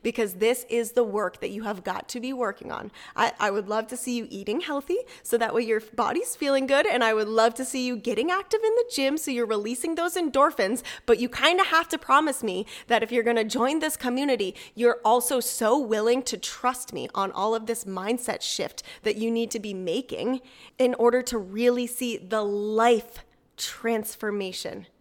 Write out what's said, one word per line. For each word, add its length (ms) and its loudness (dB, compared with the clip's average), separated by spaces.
because 340 -2
this 340 0
is 240 0
the 100 4
work 380 -2
that 80 -4
you 140 -8
have 200 -6
got 260 -6
to 100 -8
be 120 -6
working 400 -6
on. 200 -10
I, 240 0
I 120 2
would 160 -4
love 200 -2
to 100 -10
see 180 -4
you 140 -6
eating 320 -4
healthy 360 -4
so 160 0
that 160 0
way 100 2
your 180 0
body's 420 -2
feeling 300 0
good, 220 4
and 160 2
I 100 4
would 140 0
love 280 4
to 100 -4
see 200 -4
you 120 -2
getting 340 -2
active 320 0
in 120 4
the 160 2
gym 260 0
so 120 -4
you're 160 0
releasing 500 -2
those 200 -2
endorphins, 680 2
but 140 4
you 80 -2
kinda 380 4
have 240 2
to 80 -2
promise 460 2
me 220 -4
that 160 4
if 80 -6
you're 120 2
gonna 200 2
join 360 0
this 180 -2
community, 580 0
you're 280 4
also 360 4
so 380 2
willing 460 2
to 140 -4
trust 560 -4
me 200 -8
on 180 -2
all 240 0
of 100 -6
this 180 -4
mindset 580 -4
shift 420 -6
that 120 0
you 160 0
need 200 0
to 80 -4
be 140 -8
making 680 -4
in 180 4
order 260 4
to 160 -4
really 500 2
see 300 -4
the 260 -4
life 760 2
transformation. 1300 -4